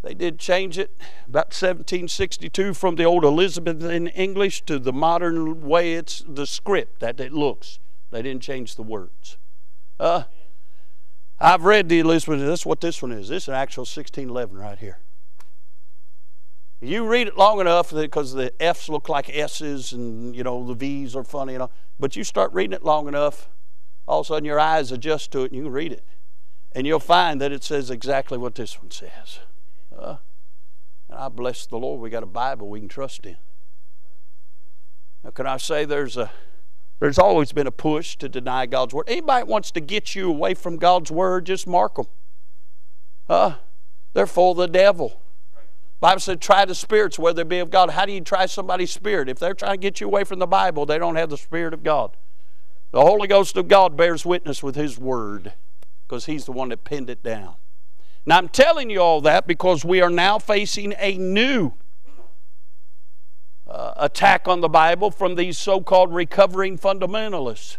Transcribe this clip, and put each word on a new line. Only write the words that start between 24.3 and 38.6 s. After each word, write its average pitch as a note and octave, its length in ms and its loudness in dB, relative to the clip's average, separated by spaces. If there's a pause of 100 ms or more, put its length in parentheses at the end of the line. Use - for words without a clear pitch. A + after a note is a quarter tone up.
your D3 140 0
eyes D#3 320 2
adjust C#3 400 -2
to C#3 80 0
it B2+ 60 0
and C3+ 100 -4
you C3 80 -4
can D3 80 -4
read C#3+ 200 -2
it. - 140 -4 (680)
And C3 120 -2
you'll D#3 140 2
find E3+ 420 2
that C#3 100 0
it C#3 120 -4
says C#3+ 260 -2
exactly C3 480 -2
what A#2+ 160 -2
this - 260 -2
one F2+ 120 -4
says. - 480 -4 (580)
Uh, - 200 -4 (920)
and - 100 -4
I C3+ 120 -4
bless B2 360 -2
the A#2 120 -2
Lord, C3 240 -2
we A2+ 80 -4
got A2+ 120 -2
a A2+ 40 -4
Bible A#2 420 -2
we G#2 140 -4
can G2+ 80 -4
trust - 360 -2
in. F2+ 120 -4 (1900)
Now, - 60 -4
can C3 180 -2
I C3+ 80 0
say D3+ 300 0
there's C#3+ 320 0
a, A2 140 0 (680)
there's C#3+ 180 2
always F3+ 360 6
been C#3+ 120 0
a B2+ 60 -2
push D#3 460 0
to C#3+ 100 -4
deny C3 380 -2